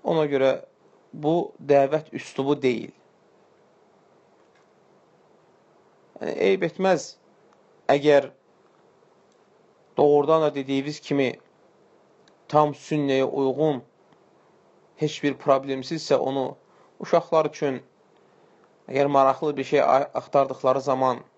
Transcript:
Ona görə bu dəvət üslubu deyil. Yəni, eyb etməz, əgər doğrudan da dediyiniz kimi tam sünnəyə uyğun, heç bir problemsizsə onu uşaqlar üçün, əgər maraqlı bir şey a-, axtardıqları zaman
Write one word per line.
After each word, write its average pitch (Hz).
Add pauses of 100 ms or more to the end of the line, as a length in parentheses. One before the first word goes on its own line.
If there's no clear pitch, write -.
Ona 151
görə 135 (600)
bu 156 (280)
dəvət 143
üslubu 139
deyil. 123 (3250)
Yəni, - (140)
eyb 190
etməz, 185 (800)
əgər 139 (1700)
doğrudan 147
da 147
dediyiniz 139
kimi 139 (1200)
tam 151
sünnəyə 139
uyğun, 135 (1160)
heç 151
bir 143
problemsizsə 135
onu 135 (520)
uşaqlar 160
üçün, 135 (1080)
əgər 143
maraqlı 139
bir 135
şey 143
a-, 135
axtardıqları 135
zaman 131 (160)